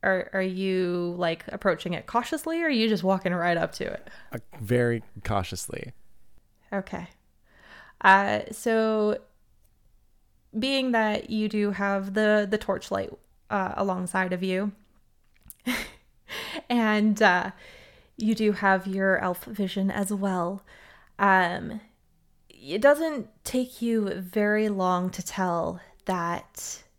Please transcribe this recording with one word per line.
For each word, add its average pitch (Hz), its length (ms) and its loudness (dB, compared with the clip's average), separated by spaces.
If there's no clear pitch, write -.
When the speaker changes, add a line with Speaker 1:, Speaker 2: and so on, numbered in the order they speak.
Speaker 1:
Are, 190 300 0
are 190 100 0
you, 185 760 0
like, 170 300 -2
approaching 180 440 -2
it - 140 -8
cautiously, 320 560 -2
or 330 40 0
are 311 40 2
you 220 180 2
just 190 160 0
walking 185 300 0
right 175 220 0
up 165 160 -2
to - 120 -8
it? - 240 -10
Speaker 2:
Uh, 120 60 -8
very 117 440 0
cautiously. - 680 -4
Speaker 1:
Okay. 196 340 -6
Uh, 196 400 6
so, 220 680 2
being 262 340 0
that 214 360 2
you 214 220 0
do 208 220 0
have 196 420 -2
the, 214 360 4
the 214 60 0
torchlight, - 560 -4
uh, 196 260 -2
alongside 185 560 -2
of 180 100 -4
you, 190 300 0
<laughs> - 1040 -10
and, 214 500 2
uh, 185 300 4
you 220 180 0
do 214 180 2
have 190 340 2
your 190 320 2
elf 180 260 -4
vision 196 460 -2
as 196 200 -2
well, 190 520 -2
um, 190 640 2
it 147 320 -6
doesn't 294 480 4
take 254 380 -4
you 226 320 2
very 208 560 0
long 185 400 0
to 185 120 -10
tell 175 560 -2
that - 760 -6